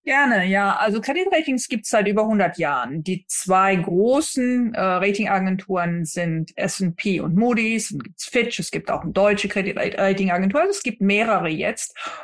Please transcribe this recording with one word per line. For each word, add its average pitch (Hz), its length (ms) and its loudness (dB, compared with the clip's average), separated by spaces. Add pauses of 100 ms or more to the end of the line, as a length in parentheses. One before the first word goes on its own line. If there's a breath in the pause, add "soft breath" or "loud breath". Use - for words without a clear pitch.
Gerne, 254 420 4
ja. 196 300 2
Also 214 260 0
Credit 349 280 0
Ratings 320 380 0
gibt's - 220 -4
seit 208 180 4
über 214 180 2
hundert 196 300 2
Jahren. 143 460 -2
Die 185 240 -6
zwei 190 500 2
großen, 247 960 0
äh, - 80 -4
Ratingagenturen 185 1300 0
sind 165 500 -4
S - 240 -4
and 170 160 -2
P 190 240 -2
und 160 160 0
Moody's. 226 540 0
Dann 202 80 -8
gibt's - 260 -12
Fitch, 233 340 -2
es 165 120 -6
gibt - 200 -6
auch 156 120 -2
eine 165 100 -6
deutsche 202 360 2
Credit 190 280 -4
Ratingagentur. 196 840 0
Also 392 80 2
es 403 120 -4
gibt - 200 -4
mehrere 196 480 2
jetzt. 170 440 -4 (300 loud breath)